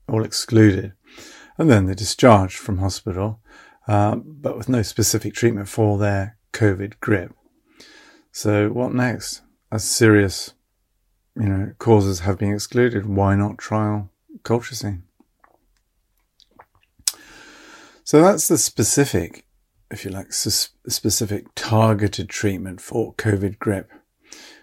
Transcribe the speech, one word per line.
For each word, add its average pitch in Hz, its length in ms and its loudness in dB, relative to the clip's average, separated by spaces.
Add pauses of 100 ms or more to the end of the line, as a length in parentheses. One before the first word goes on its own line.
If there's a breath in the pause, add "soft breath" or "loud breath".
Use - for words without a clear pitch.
all 110 160 -2
excluded. 104 720 2 (640 loud breath)
And 165 120 4
then 101 160 6
they're 95 80 -2
discharged 98 640 4
from 101 200 -6
hospital, 95 640 -4 (460 loud breath)
uh, 104 300 2
but - 400 -10
with 113 120 -8
no 123 140 0
specific 107 520 -4
treatment 107 340 -2
for 104 300 0
their 101 380 -2 (160)
covid 101 480 -2
grip. 95 340 -4 (960 loud breath)
So 104 400 0
what 120 240 -4
next? 123 480 -4 (280)
A 110 80 -4
serious 104 760 4 (800)
you 107 120 0
know, 98 300 -4
causes 98 420 2
have 92 180 -4
been 101 160 -2
excluded, 113 520 -2
why 98 280 2
not 101 240 -2
trial 104 520 -4 (320)
colchicine? 110 600 -6 (3000 loud breath)
So 147 160 4
that's 185 280 4
the 156 100 2
specific, - 880 -2 (440)
if - 140 -14
you 98 60 -10
like, 95 220 -12
sus-, - 380 -4 (160)
specific 107 680 -4
targeted 110 720 0
treatment 92 520 -6
for - 340 -6
covid 101 440 -2
grip. 95 320 -4 (720 loud breath)